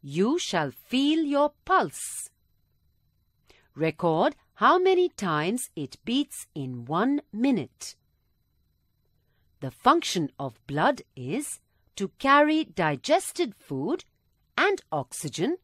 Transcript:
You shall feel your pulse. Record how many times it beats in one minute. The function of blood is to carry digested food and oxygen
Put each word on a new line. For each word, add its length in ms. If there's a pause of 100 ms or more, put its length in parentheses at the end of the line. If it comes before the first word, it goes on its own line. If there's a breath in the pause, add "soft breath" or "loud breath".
You 360
shall 320
feel 540
your 280 (120)
pulse. 640 (1500 soft breath)
Record 640 (180)
how 240
many 300
times 680
it 300
beats 500
in 300
one 380 (100)
minute. 640 (1700)
The 100
function 680
of 280
blood 360 (120)
is 460 (360)
to 120 (100)
carry 460
digested 920
food 500 (520)
and 260 (100)
oxygen 720